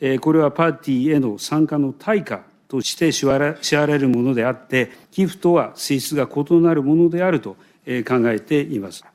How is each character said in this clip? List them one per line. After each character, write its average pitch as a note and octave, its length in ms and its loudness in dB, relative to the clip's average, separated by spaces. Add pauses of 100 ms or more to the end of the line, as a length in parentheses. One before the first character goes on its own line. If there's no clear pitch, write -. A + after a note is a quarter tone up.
え、 C3+ 180 0
こ D#3 140 0
れ D#3+ 60 4
は D3 120 2
パ E3 140 0
ー E3 80 0
テ - 180 -6
ィ B2+ 140 0
ー D3+ 100 2
へ C#3+ 40 4
の A2 180 -2
参 D3+ 280 0
加 D3+ 120 -4
の C#3 200 0
対 G#3 280 -2
価 G2+ 180 -8 (240)
と C3 140 -4
し - 140 -6
て D#3+ 180 0
支 - 120 -2
払-、 C#3+ 360 0
支 - 160 -2
払 D3 180 2
え C#3+ 40 2
る C3+ 100 2
も A#2+ 120 2
の C3 120 0
で A#2 120 0
あ B2+ 40 0
っ A#2 180 -8
て、 B2+ 240 -2 (200)
寄 F#3+ 140 0
付 - 140 -6
と F3 140 2
は C3 220 0
性 C#3 260 -2
質 - 140 -6
が C3 120 0
異 D3 280 -2
な E3 180 4
る D3 100 0
も D3 120 2
の E3+ 140 4
で E3+ 140 -2
あ F#3 80 2
る D#3 80 0
と、 G2 160 -14 (300)
え、 B2 180 -4
考 B2+ 120 -2 (140)
え G#2+ 120 0
て D3+ 200 -2
い D3 180 -6
ま G2 120 -10
す。 - 240 -20